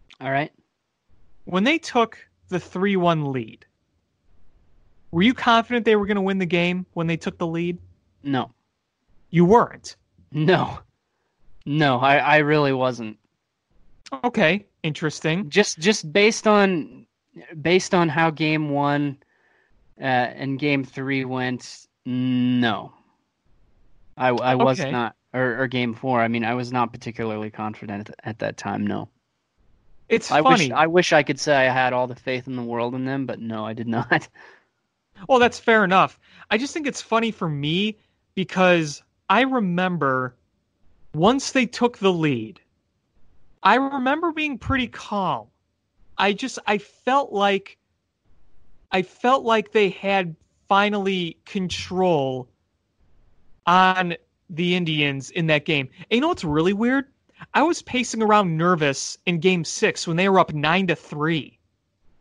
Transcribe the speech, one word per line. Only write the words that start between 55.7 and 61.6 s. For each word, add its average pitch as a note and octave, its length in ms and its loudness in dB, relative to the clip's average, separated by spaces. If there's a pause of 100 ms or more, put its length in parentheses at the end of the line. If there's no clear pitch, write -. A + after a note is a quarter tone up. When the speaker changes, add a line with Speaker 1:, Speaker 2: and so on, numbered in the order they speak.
Speaker 2:
And - 180 -2
you B3 40 2
know D#4 80 0
what's F4 140 -4
really D#3+ 300 0
weird? B3 340 -2 (480)
I A#3+ 80 2
was E4+ 200 0
pacing A#3 400 -4
around G#3 340 4
nervous D#3 680 0
in F3 120 0
game F3+ 260 2
six - 440 -2
when E3 80 -2
they F#3+ 120 2
were F#3+ 120 6
up D#3+ 120 0
nine D#3+ 360 0
to D3+ 80 0
three. D3+ 640 -4 (640)